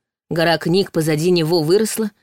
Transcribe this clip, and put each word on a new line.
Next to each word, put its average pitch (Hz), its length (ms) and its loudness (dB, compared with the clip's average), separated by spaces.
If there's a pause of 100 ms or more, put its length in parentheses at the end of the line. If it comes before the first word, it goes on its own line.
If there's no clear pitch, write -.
(300)
Гора 165 300 0
книг 185 320 0
позади 160 400 0
него 165 320 2
выросла, 208 480 0 (120)